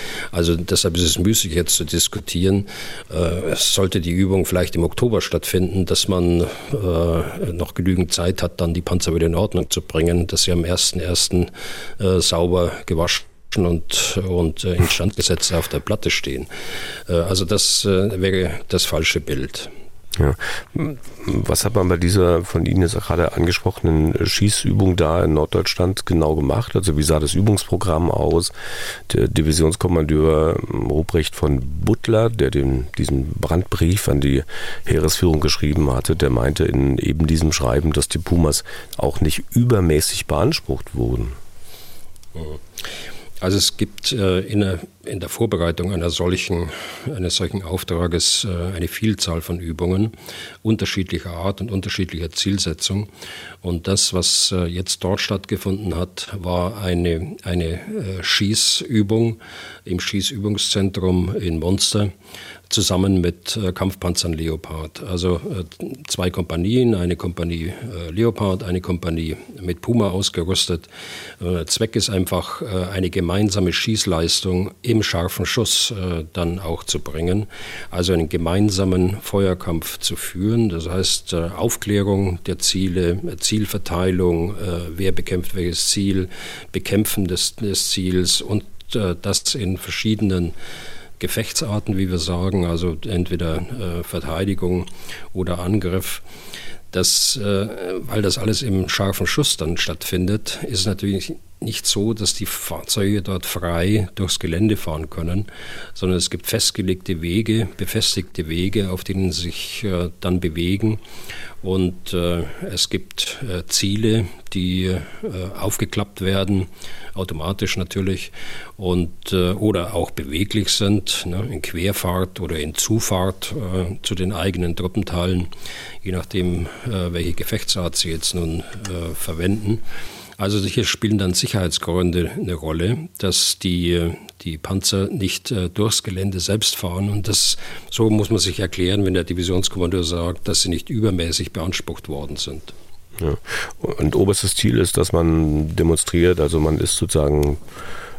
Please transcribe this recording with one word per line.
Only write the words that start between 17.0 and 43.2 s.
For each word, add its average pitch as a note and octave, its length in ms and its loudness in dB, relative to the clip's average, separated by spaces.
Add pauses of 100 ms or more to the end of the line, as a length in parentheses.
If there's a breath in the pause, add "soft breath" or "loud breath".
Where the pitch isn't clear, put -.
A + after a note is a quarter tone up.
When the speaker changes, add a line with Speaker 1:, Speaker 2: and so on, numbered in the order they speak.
Speaker 1:
Äh, F2+ 60 0
also F#2 320 2
das, - 400 2
äh, F#2+ 360 2
wäre F#2 300 2 (160)
das - 180 2
falsche D#2+ 340 0
Bild. C#2+ 500 -6 (500 loud breath)
Speaker 2:
Ja. C#2+ 160 4 (920 loud breath)
Was - 400 0
hat G#2 80 0
man F#2 160 4
bei F2 80 4
dieser F2 480 4
von E2+ 220 0
Ihnen F2+ 160 4
jetzt E2 100 2
gerade E2+ 400 2
angesprochenen E2 800 2 (100)
Schießübung F#2+ 720 4
da E2+ 280 4
in D#2+ 100 4
Norddeutschland F2+ 720 2
genau D#2 300 4
gemacht? D2+ 400 0
Also F#2 220 2
wie D2+ 60 4
sah D#2 160 4
das D2+ 140 2
Übungsprogramm F#2+ 800 4
aus? D#2+ 400 4 (600 loud breath)
Der - 160 4
Divisionskommandeur D#2 1300 4 (120)
Ruprecht D2+ 640 2
von C#2 280 2 (200)
Butler, A2 460 4
der G2+ 220 2
den, C2+ 340 2 (140)
diesen C#2 320 0
Brandbrief F2+ 760 2
an C#2+ 140 4
die C2+ 220 4 (420 loud breath)
Heeresführung D#2+ 540 4
geschrieben D2 520 2
hatte, B1 240 2
der C#2+ 140 4
meinte B1+ 340 4
in C2+ 360 4
eben D#2+ 260 2
diesem D#2+ 260 4
Schreiben, C#2+ 400 2
dass C#2+ 160 2
die - 120 -2
Pumas D#2+ 440 4 (340 loud breath)
auch - 220 0
nicht - 240 4 (120)
übermäßig G2 720 4
beansprucht D#2 640 0
wurden. A#1 380 0 (2000 loud breath)